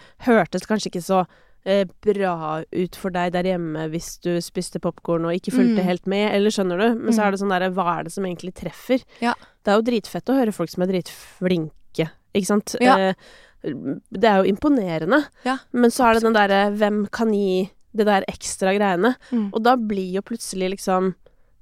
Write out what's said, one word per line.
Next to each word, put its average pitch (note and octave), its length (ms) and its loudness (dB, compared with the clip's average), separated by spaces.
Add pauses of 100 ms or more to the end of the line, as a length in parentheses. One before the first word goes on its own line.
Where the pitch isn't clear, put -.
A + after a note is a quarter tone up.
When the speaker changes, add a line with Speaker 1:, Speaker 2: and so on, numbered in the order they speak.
(220)
Speaker 1:
hørtes G3+ 460 2
kanskje G#3 240 -2
ikke - 120 -6
så, F#3 220 2 (400)
eh, G3 200 2 (160)
bra E3+ 720 -2
ut F3+ 240 -4
for - 140 -6
deg F3+ 240 -2
der F3+ 100 -2
hjemme E3 460 -4
hvis D#3+ 320 -10
du F3 200 -2
spiste - 380 -8
popcorn E3+ 460 -4
og E3 80 -2
ikke F#3+ 200 -6
fulgte A#3+ 280 4
Speaker 2:
Mm. F#3 40 0
Speaker 1:
helt F3+ 220 -2
med", G3+ 280 0
eller G3+ 160 2
skjønner F#3 260 -2
du? A3+ 220 2
Men A#3 140 0
så G#3+ 80 2
Speaker 2:
Mm. G#3 60 2
Speaker 1:
er G3 40 0
det F#3+ 80 -2
sånn G3 100 -4 (100)
der, F#3 120 -2
hva F3 280 -2
er D3+ 40 -6
det D#3+ 80 -12
som G3+ 140 -6
egentlig F3+ 280 -8
treffer? - 500 -4 (180)
Speaker 2:
Ja. A#3+ 120 0 (300)
Speaker 1:
Det G#3 100 0
er - 80 6
jo - 0 -
dritfett A3 480 -4
å B3+ 80 2
høre A3+ 160 2
folk E3+ 160 -6
som F#3 140 -4
er F#3 40 0
dritflinke, E3+ 1200 -4 (240)
ikke G3+ 100 0
sant? G#3 340 0
Speaker 2:
Ja. B3 180 6
Speaker 1:
Eh, F#3+ 160 2 (500)
det - 640 -8
er G3 180 6
jo F#3+ 100 2
imponerende. G#3+ 720 0 (200)
Speaker 2:
Ja, C4 120 -2 (140)
Speaker 1:
Men A#3+ 180 4
så B3 200 2
er A3+ 40 6
det A3+ 100 2
den A3+ 120 4
Speaker 2:
absolutt. G3+ 140 4
Speaker 1:
derre, G3+ 280 2
hvem G#3 340 2
kan A3+ 220 0
gi F#3+ 380 0 (220)
det G#3+ 120 2
der G3+ 240 2
ekstra - 480 -4
greiene? G3+ 380 2 (160)
Speaker 2:
Mm. G#3+ 200 -2
Speaker 1:
Og A3 120 -4
da A#3+ 120 6
blir G3+ 380 -4
jo F#3+ 80 -2
plutselig F#3+ 560 -6
liksom, F#3 380 0 (460)